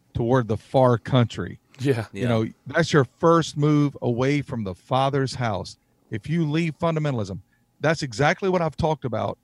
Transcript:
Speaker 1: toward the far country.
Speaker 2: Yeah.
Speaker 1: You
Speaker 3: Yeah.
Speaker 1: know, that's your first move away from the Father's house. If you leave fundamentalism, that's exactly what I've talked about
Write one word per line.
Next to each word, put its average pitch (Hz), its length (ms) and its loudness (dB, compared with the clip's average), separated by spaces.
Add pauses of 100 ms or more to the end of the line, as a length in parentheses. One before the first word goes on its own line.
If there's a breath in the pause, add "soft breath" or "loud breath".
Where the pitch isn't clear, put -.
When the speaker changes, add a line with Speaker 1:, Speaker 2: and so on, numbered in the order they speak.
(140)
Speaker 1:
toward 120 340 2
the 107 80 0
far 127 400 4
country. 110 640 0 (200)
Speaker 2:
Yeah. 123 360 0
Speaker 1:
You 98 80 -6
Speaker 3:
Yeah. 120 60 -2
Speaker 1:
know, 113 180 0 (200)
that's 151 280 0
your 143 100 6 (140)
first 165 360 2
move 147 460 2
away 131 400 0
from 120 240 -8
the 92 100 -6
Father's 135 600 -2
house. 104 420 -6 (340)
If 117 200 -10
you 165 200 0
leave 160 280 -2
fundamentalism, 135 640 -2 (400)
that's 151 220 0
exactly 143 460 0
what 180 140 0
I've 156 160 -4
talked 156 260 -2
about 107 400 -4